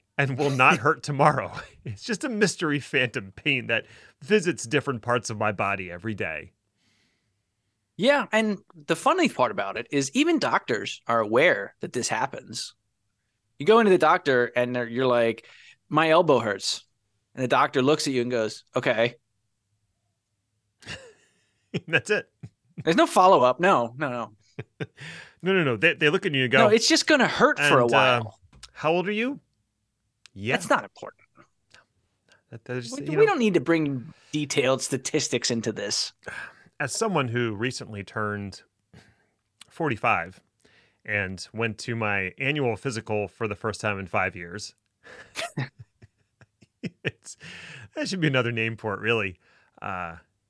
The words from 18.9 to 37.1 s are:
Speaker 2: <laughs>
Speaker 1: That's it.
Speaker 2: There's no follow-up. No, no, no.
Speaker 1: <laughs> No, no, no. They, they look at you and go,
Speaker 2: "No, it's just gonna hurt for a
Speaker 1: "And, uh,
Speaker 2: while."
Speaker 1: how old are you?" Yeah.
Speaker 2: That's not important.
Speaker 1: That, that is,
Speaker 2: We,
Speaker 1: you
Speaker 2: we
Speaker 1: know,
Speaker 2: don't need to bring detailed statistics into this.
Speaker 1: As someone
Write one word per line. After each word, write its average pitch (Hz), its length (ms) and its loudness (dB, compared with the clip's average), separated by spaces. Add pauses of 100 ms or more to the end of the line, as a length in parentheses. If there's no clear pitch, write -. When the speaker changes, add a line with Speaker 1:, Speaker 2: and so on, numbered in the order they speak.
Speaker 2:
<laughs> - 1080 -16
Speaker 1:
That's 160 220 -2
it. 208 180 -2 (540)
Speaker 2:
There's 165 140 0
no 320 100 6
follow-up. 185 540 6
No, 131 360 2
no, 147 140 -6
no. - 800 -12
Speaker 1:
<laughs> - 60 -20 (460)
No, 180 100 0
no, 185 100 4
no. 127 140 2
They, 156 180 4
they 156 140 2
look 180 180 2
at 156 80 0
you 131 100 2
and 120 80 0
go, 131 60 6
Speaker 2:
"No, 131 100 8
it's 226 200 4
just 311 180 2
gonna 254 220 4
hurt 269 300 2
for 147 200 4
a 123 60 6
Speaker 1:
"And, 117 100 2
uh, - 20 4
Speaker 2:
while." 123 420 2 (340)
Speaker 1:
how 156 200 -2
old 180 140 0
are 208 60 -4
you?" 240 280 -4 (920)
Yeah. 107 220 -2
Speaker 2:
That's 208 120 -8
not 147 160 0
important. - 380 -18 (1300)
Speaker 1:
That, 117 140 -20
that 123 140 -8
is, 123 140 -10
Speaker 2:
We, 277 120 -10
Speaker 1:
you - 60 -8
Speaker 2:
we - 60 -2
Speaker 1:
know, 440 100 8
Speaker 2:
don't 392 120 2
need 220 160 2
to 160 60 4
bring 143 520 0 (200)
detailed 135 500 0
statistics 131 680 -2
into 113 220 -2
this. 104 400 -6 (680)
Speaker 1:
As 139 140 -4
someone 170 340 -2